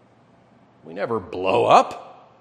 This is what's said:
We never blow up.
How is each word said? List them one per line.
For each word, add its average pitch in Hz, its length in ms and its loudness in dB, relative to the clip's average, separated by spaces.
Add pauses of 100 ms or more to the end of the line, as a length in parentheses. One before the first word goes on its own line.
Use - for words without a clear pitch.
(840)
We 80 100 -20
never 104 260 -6
blow 95 460 0
up. - 760 0